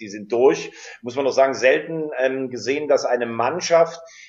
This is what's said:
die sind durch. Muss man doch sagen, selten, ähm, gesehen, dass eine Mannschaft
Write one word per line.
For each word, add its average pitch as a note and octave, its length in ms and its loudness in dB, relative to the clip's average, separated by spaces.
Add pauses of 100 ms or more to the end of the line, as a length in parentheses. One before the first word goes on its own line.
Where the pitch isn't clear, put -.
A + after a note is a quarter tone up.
die G#2+ 80 -14
sind G#2 240 -12
durch. C3+ 380 2 (300)
Muss A#2 140 -10
man C#3 80 -2
doch B2+ 80 0
sagen, C3+ 220 4
selten, D#3 560 0 (100)
ähm, C3 300 -2
gesehen, C3+ 400 -4
dass C#3 160 4
eine A#2+ 200 0
Mannschaft D#3+ 760 0 (260)